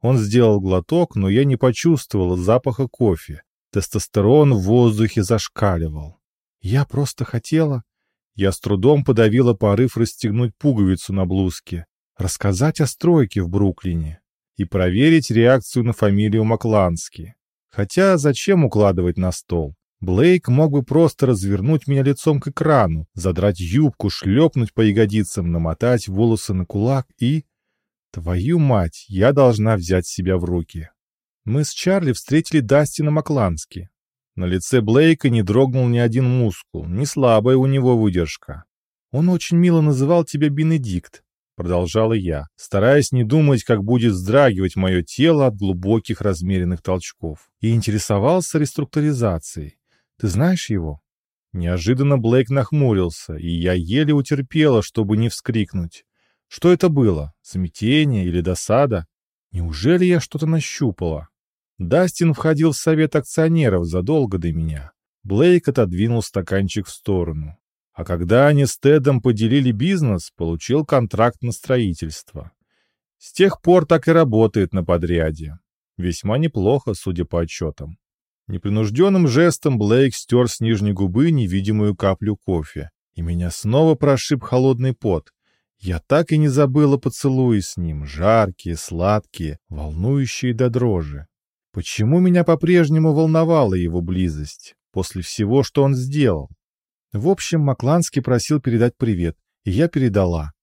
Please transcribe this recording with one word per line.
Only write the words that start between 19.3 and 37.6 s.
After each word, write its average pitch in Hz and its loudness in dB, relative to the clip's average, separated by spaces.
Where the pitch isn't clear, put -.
стол? 80 -6
Блейк 143 2
мог 143 2
бы 139 0
просто 147 2
развернуть 101 0
меня 139 0
лицом 139 0
к 139 -8
экрану, 104 0
задрать 90 0
юбку, 101 0
шлёпнуть 120 0
по 117 0
ягодицам, 104 0
намотать 85 -2
волосы 107 -2
на 92 -2
кулак 123 -2
и... 143 -2
Твою 90 -2
мать, 113 0
я 101 2
должна 113 2
взять 90 0
себя 92 -4
в 87 -2
руки. 85 -6
Мы 131 -2
с - -10
Чарли 180 0
встретили 151 0
Дастина 143 0
Маклански. 104 -4
На 92 -6
лице 92 0
Блейка 139 2
не 117 2
дрогнул 123 2
ни 120 0
один 120 0
мускул, 113 -2
не 98 -4
слабая 123 2
у 131 2